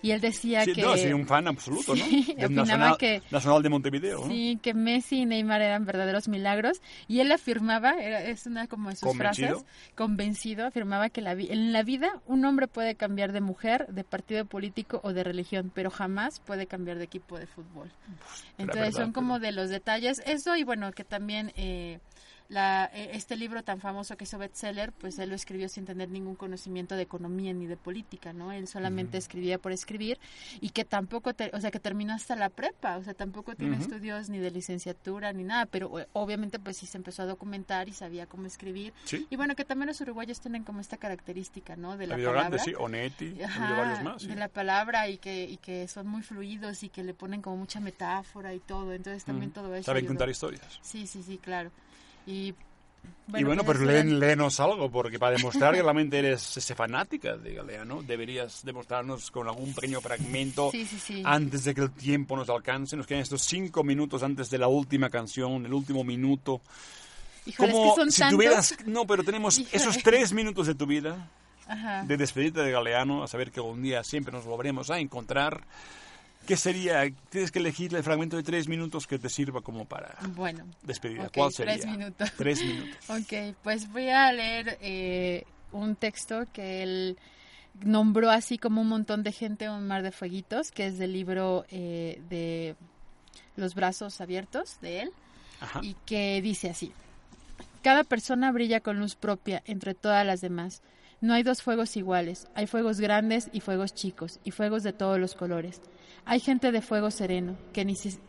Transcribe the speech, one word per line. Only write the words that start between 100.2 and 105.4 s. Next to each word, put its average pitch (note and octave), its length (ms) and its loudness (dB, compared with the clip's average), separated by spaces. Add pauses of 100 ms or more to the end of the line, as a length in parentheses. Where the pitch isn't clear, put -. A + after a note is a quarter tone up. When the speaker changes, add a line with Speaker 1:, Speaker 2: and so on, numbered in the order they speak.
Speaker 1:
las F#3 160 2
demás. F3+ 400 -6 (400)
No A3+ 120 4
hay A#3 100 6
dos B3 180 4
fuegos A3+ 340 0
iguales. F#3 580 0
Hay G#3 140 -2
fuegos A3+ 320 2
grandes G#3+ 540 4
y G#3 80 -2
fuegos F#3+ 320 0
chicos, - 500 -8
y G3 80 -6
fuegos G#3+ 320 0
de G#3 80 0
todos F#3+ 280 2
los F#3 160 0
colores. F3 440 -4 (460)